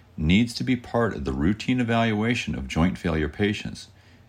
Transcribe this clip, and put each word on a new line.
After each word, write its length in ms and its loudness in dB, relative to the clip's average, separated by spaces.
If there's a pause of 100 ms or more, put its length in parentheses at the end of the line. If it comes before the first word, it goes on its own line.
(180)
needs 380 4
to 80 -6
be 120 0
part 400 0
of 80 -8
the 80 -2
routine 480 0
evaluation 760 0
of 140 -8
joint 300 2
failure 320 0
patients. 580 -2 (420)